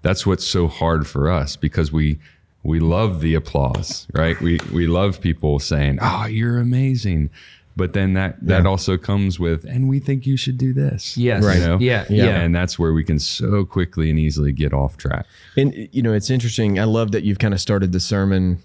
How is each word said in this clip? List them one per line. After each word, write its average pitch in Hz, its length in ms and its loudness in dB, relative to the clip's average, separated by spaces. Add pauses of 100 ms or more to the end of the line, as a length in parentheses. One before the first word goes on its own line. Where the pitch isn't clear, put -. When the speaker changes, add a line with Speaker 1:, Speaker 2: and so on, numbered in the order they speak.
Speaker 1:
that's 92 240 0
what's 92 200 0
so 87 220 0
hard 80 380 0
for 71 240 0
us, 73 240 -2
because 78 380 -2
we, 76 260 0 (440)
we 80 180 0
love 87 400 0
the 80 140 2
applause, - 800 -2
right? 80 260 0
We, 85 180 2 (140)
we 85 140 0
love 90 340 0
people 76 380 0
saying, 71 420 0
"Oh, - 240 -2
you're 113 340 -2
amazing." 120 720 0 (480)
But 92 160 -2
then 95 220 0
that, 95 260 -2
that 90 220 4
Speaker 2:
Yeah. 95 80 4
Speaker 1:
also 92 260 0
comes 98 420 0
with, 82 280 -2
"And 127 240 -2
we 139 80 0
think 135 280 -2
you 135 120 0
should 131 180 -4
do 131 160 0
this." 139 460 -2
Speaker 3:
Yes. 113 260 2
Speaker 2:
Right. 95 140 4
Speaker 1:
You 85 80 4
know? 87 120 2
Speaker 3:
Yeah. 117 300 2
Speaker 2:
Yeah. 107 160 4
Speaker 3:
Yeah. 101 160 2
Speaker 1:
And 85 140 2
that's 87 240 -2
where 82 160 2
we 80 100 0
can 78 140 0
so 101 480 -2
quickly 82 420 -2
and 78 100 2
easily 73 340 0
get 71 200 -2
off 69 240 -2
track. - 300 -6 (320)
Speaker 2:
And, 135 160 0 (180)
you 135 100 -2
know, 113 120 2
it's 104 160 -2
interesting. 117 500 0
I 107 40 2
love 110 280 0
that 110 120 -2
you've 101 140 0
kinda 101 200 0
started 98 340 0
the 92 80 0
sermon 95 640 0